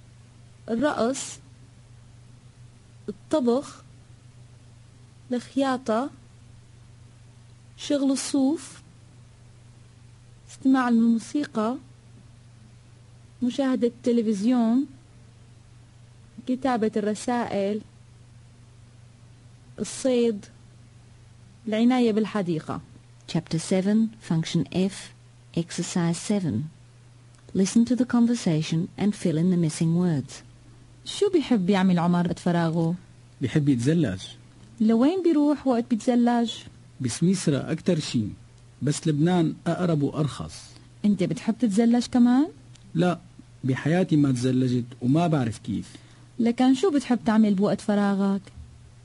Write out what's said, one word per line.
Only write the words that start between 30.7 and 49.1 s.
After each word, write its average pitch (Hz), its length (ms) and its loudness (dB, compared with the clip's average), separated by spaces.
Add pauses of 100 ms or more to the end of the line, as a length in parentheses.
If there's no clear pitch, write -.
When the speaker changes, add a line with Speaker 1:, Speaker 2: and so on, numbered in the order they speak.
Speaker 1:
شو - 260 -2
بيحب 247 400 0
يعمل 185 280 4
عمر 175 280 2
وقت 160 120 -4
فراغه؟ 170 560 0 (460)
Speaker 3:
بيحب 143 280 0
يتزلج. 127 540 2 (580)
Speaker 1:
لوين 240 420 2
بيروح 294 440 2
وقت 240 240 2
بيتزلج؟ 240 600 2 (480)
Speaker 3:
بسويسرا 143 720 0
أكتر 160 280 0
شي، 120 240 -2 (580)
بس 147 260 -2
لبنان 160 460 2 (120)
أقرب 170 360 0
وأرخص. 147 520 -4 (500)
Speaker 1:
أنت 202 180 2
بتحب 170 360 -2
تتزلج 233 480 2
كمان؟ 247 420 4 (460)
Speaker 3:
لا، 175 260 0 (440)
بحياتي 156 520 0
ما 143 160 4
تزلجت 127 520 0 (180)
وما 147 240 2
بعرف 135 320 0
كيف. - 380 -8 (420)
Speaker 1:
لكن 247 360 4
شو 370 160 2
بتحب 254 340 0
تعمل 214 300 4
بوقت 196 260 0
فراغك؟ 202 600 0 (640)